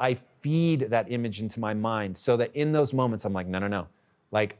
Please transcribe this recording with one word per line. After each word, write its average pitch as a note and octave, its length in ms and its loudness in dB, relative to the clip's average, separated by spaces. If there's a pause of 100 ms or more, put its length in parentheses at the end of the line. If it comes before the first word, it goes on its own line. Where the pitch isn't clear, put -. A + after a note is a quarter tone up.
I B2+ 140 2
feed D#3 720 0
that A2+ 240 0
image A#2 280 -4
into A2 200 -6
my G#2+ 140 -2
mind G#2+ 420 -2
so B2 220 2
that A#2 180 -2
in D3+ 160 2
those C#3+ 220 2
moments, A#2+ 320 0
I'm G2 80 -2
like, F#2 120 -2
"No, F#2 120 -2
no, G2+ 100 0
no." G2 200 -2 (420)
Like, G#2+ 300 0